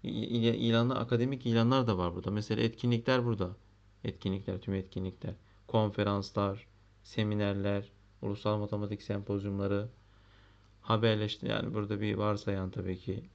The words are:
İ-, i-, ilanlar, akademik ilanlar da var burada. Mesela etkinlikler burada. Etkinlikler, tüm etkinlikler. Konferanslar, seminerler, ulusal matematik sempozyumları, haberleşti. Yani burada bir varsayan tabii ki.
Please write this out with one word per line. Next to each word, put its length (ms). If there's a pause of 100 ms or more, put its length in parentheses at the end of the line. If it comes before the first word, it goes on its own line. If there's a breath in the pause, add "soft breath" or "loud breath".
İ-, 60
i-, 460
ilanlar, 460
akademik 440
ilanlar 420
da 100
var 180
burada. 160
Mesela 300
etkinlikler 640
burada. 300 (480)
Etkinlikler, 580
tüm 120
etkinlikler. 600 (340 soft breath)
Konferanslar, 1000 (360)
seminerler, 880 (300)
ulusal 360
matematik 440
sempozyumları, 880 (920 soft breath)
haberleşti. 680
Yani 260
burada 280
bir 140
varsayan 560
tabii 260
ki. 260 (120)